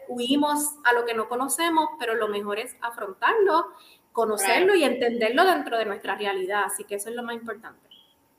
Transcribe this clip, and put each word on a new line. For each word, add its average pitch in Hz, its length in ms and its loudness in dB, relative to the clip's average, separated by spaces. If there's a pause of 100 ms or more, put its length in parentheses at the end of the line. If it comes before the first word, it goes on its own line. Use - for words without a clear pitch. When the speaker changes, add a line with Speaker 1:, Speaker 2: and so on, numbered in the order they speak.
Speaker 1:
huimos 294 540 0 (220)
a 240 100 6
lo 233 120 2
que 226 80 -2
no 220 140 -2
conocemos, 302 640 0 (100)
pero 226 160 -2
lo 220 100 0
mejor 208 320 -4
es - 220 -10
afrontarlo, 311 880 2 (460)
conocerlo 226 600 2
Speaker 2:
Claro. 359 40 6
Speaker 1:
y 302 60 4
entenderlo 240 600 2
dentro 302 320 2
de 220 100 -2
nuestra 202 280 -4
realidad. 202 520 -2
Así 202 180 -8
que 202 100 -8
eso 202 160 -8
es 240 60 -8
lo 240 80 -6
más 233 100 -8
importante. 226 540 -12 (500)